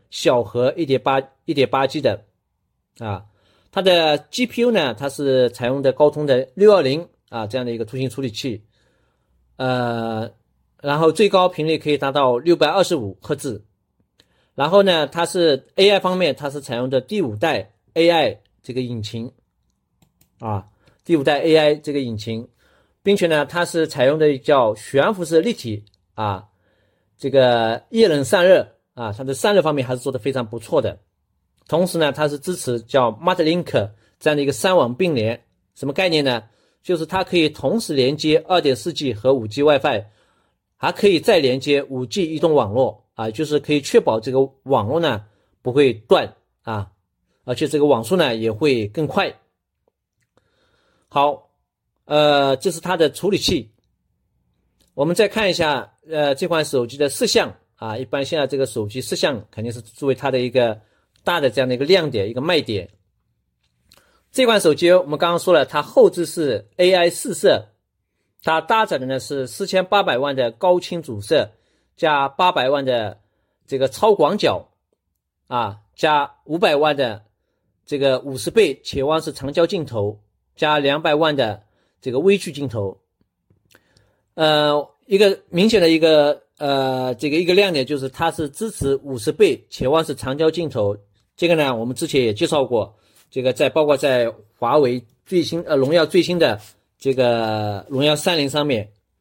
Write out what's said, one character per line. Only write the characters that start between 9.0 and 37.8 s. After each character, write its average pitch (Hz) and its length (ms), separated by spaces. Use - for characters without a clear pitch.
呃， 117 760
然 143 160
后 160 140
最 202 180
高 185 180
频 156 200
率 160 100
可 151 140
以 147 40
达 139 160
到 135 280
六 165 160
百 151 120
二 180 160
十 175 120
五 101 260
赫 151 140
兹。 131 280
然 139 120
后 190 140
呢， 170 240
它 170 180
是 165 520
A 190 120
I 202 120
方 185 180
面， 160 180
它 143 140
是 143 100
采 139 180
用 127 120
的 131 100
第 202 220
五 117 140
代 117 360
A 165 160
I 147 320
这 123 100
个 123 80
引 120 220
擎， 110 280
啊， 104 280
第 170 100
五 143 80
代 143 200
A 160 120
I 151 200
这 151 180
个 143 60
引 120 180
擎， 113 320
并 202 120
且 185 120
呢， 151 180
它 170 180
是 165 240
采 143 200
用 147 100
的 151 220
叫 127 340
悬 135 400
浮 185 100
式 160 180
立 220 120
体， 107 320
啊， 101 280
这 139 100
个 120 600
液 226 160
冷 147 180
散 180 220
热， 170 200
啊， 113 200
它 123 80
的 131 120
散 208 180
热 196 80
方 151 140
面 135 100
还 127 80
是 127 80
做 139 100
得 127 60
非 131 160
常 127 100
不 113 140
错 139 240
的。 95 180
同 170 180
时 175 140
呢， 151 120
它 151 160
是 143 120
支 180 160
持 120 260
叫 120 300
Matlink 160 800
这 - 80
样 151 80
的 143 60
一 139 60
个 139 40
三 185 240
网 127 200
并 175 180
联， 113 260
什 135 120
么 143 60
概 190 160
念 151 160
呢？ 120 180
就 180 160
是 160 80
它 185 180
可 180 140
以 156 100
同 151 320
时 180 140